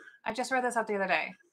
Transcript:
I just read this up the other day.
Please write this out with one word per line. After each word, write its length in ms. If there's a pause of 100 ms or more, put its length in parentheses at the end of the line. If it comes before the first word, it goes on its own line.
(240)
I 80
just 200
read 120
this 120
up 100
the 100
other 120
day. 240 (200)